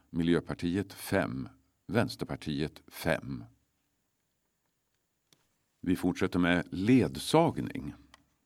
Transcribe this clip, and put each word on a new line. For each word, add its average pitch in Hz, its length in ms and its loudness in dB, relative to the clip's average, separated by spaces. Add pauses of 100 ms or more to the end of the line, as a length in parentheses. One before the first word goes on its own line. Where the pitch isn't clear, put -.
Miljöpartiet, 85 840 0
fem. 65 560 -2 (380)
Vänsterpartiet, 78 1000 -4
fem. 65 560 -4 (2500)
Vi 90 140 0
fortsätter 90 440 0
med 87 300 4
ledsagning. 101 1200 2 (520)